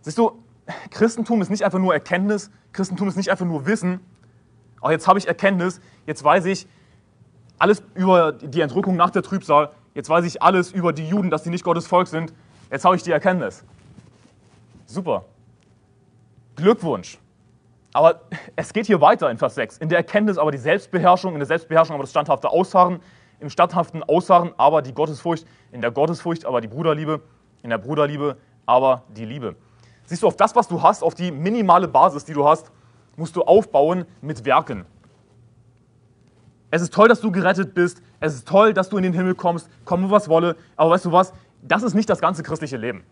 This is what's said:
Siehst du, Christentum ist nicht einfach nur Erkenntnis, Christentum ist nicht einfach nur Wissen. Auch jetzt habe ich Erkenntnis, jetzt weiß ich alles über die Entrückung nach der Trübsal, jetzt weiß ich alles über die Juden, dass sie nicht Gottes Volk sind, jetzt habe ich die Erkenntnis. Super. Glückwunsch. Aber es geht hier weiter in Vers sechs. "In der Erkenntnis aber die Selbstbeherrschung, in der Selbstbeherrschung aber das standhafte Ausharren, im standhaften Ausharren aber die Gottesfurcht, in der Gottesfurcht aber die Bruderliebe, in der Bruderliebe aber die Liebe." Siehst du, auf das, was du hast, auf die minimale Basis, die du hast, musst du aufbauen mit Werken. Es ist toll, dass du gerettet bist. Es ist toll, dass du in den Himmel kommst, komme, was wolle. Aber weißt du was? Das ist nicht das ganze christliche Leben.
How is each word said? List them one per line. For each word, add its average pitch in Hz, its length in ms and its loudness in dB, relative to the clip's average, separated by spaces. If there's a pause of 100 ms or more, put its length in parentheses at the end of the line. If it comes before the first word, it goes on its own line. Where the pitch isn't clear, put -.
Siehst 151 160 -10
du, 226 240 0 (500)
Christentum 226 500 -2
ist 175 80 -4
nicht 208 160 -4
einfach 185 120 -2
nur 185 160 0
Erkenntnis, 196 560 -2 (220)
Christentum 190 380 -4
ist 180 80 -6
nicht 185 120 -4
einfach 185 160 -2
nur 151 200 -4
Wissen. 185 340 -2 (800)
Auch 147 120 -2
jetzt 160 180 -2
habe 190 100 6
ich - 80 -6
Erkenntnis, 180 540 -2 (260)
jetzt 151 160 -8
weiß 160 220 4
ich 190 220 -4 (920)
alles 202 260 2 (120)
über 185 360 4
die 151 300 -6
Entrückung 185 340 -2
nach 175 140 2
der 185 120 -2
Trübsal, 151 500 0 (220)
jetzt 139 140 -10
weiß 165 160 2
ich 151 180 -6
alles 180 300 2
über 170 220 -2
die 156 120 -6
Juden, 185 240 -2
dass 151 140 -4
sie 170 60 -8
nicht 175 160 -6
Gottes 170 200 -2
Volk 175 220 2
sind, 160 260 -8 (380)
jetzt 135 140 -4
habe 180 100 4
ich - 80 -6
die 175 80 -4
Erkenntnis. 156 540 -2 (1200)
Super. 131 400 -6 (1300)
Glückwunsch. 156 640 -2 (720)
Aber 160 280 2 (340)
es - 160 -8
geht 214 140 -4
hier 196 160 2
weiter 151 300 4
in 117 60 -6
Vers 135 180 -2
sechs. 117 220 -6
"In 156 120 -8
der 175 80 2
Erkenntnis 202 400 0
aber 151 140 0
die 139 60 -8
Selbstbeherrschung, 180 760 0
in 151 60 -8
der 143 80 -4
Selbstbeherrschung 160 480 0
aber 139 80 -6
das 131 80 -12
standhafte 147 380 -2
Ausharren, 180 500 2 (400)
im 147 100 -12
standhaften 170 540 -2
Ausharren 175 540 2
aber 151 240 4
die 131 120 -12
Gottesfurcht, 156 540 -4 (240)
in 123 100 -12
der 120 100 -2
Gottesfurcht 165 540 -2
aber 123 160 -2
die 113 60 -12
Bruderliebe, 151 540 -4 (420)
in 117 60 -14
der 113 80 -2
Bruderliebe 143 600 -2 (280)
aber 127 440 2
die 107 160 -14
Liebe." 117 300 -10 (500)
Siehst 175 180 -8
du, 208 40 4
auf - 80 0
das, 220 200 2
was 240 120 2
du 165 140 -6
hast, 185 220 -2
auf 160 100 -2
die 175 180 -8
minimale 185 560 0
Basis, 139 380 2
die 156 80 -16
du 143 140 2
hast, 160 240 0 (440)
musst 160 200 -10
du 175 80 -2
aufbauen 170 600 2 (160)
mit 131 240 -10
Werken. 131 400 0 (1900)
Es 170 100 0
ist 175 120 -8
toll, 214 140 6
dass 220 140 4
du 214 100 -2
gerettet 185 420 0
bist. 175 280 -2 (180)
Es 156 160 -4
ist 123 120 -18
toll, 208 260 6
dass 185 160 -2
du 208 80 -4
in 185 60 0
den 185 100 -2
Himmel 185 220 -2
kommst, 170 340 -4 (160)
komme, 185 240 -2
was 202 200 2
wolle. 165 260 2 (200)
Aber 160 160 4
weißt 180 140 2
du 170 60 -2
was? 185 220 2 (280)
Das 208 220 -2
ist 214 100 -2
nicht 214 160 0
das 185 120 0
ganze 160 220 -2
christliche 143 340 -8
Leben. 110 340 -6